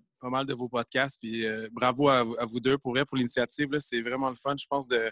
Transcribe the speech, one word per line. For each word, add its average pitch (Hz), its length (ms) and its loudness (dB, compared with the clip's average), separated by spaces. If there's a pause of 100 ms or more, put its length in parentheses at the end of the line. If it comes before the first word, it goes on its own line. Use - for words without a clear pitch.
(200)
pas 127 100 -8
mal 131 160 0
de 135 80 -4
vos 123 140 -6
podcasts. 127 540 -2
Puis, 113 260 -4
euh, 110 240 -6
bravo 127 380 4
à, 131 80 8 (200)
à 120 80 -2
vous 113 140 -4
deux 131 180 2
pour 135 140 -4
vrai, 135 140 2
pour - 100 -6
l'initiative, 127 560 0
là. 147 80 0
C'est 120 220 -2
vraiment 131 280 -2
le 123 60 -6
fun, 143 240 -2
je - 100 -8
pense, 139 200 -2
de, 113 220 2